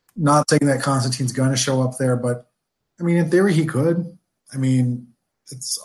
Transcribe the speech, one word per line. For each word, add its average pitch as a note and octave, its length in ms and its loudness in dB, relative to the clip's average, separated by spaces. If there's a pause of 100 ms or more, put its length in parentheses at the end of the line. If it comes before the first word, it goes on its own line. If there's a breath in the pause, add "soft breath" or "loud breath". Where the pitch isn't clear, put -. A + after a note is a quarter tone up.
(160)
Not D3 340 2
saying D3 160 4
that C3+ 160 0
Constantine's C3 500 -2
gonna C3+ 240 0
show C3 260 0
up B2+ 160 -2
there, B2+ 200 0
but, B2 320 -6 (500)
I F3 40 -6
mean, E3+ 140 2
in D#3+ 140 2
theory, F#3+ 220 4
he D#3 120 2
could. E3 520 -2 (360)
I C3+ 40 -12
mean, B2+ 500 0 (440)
it's - 340 -10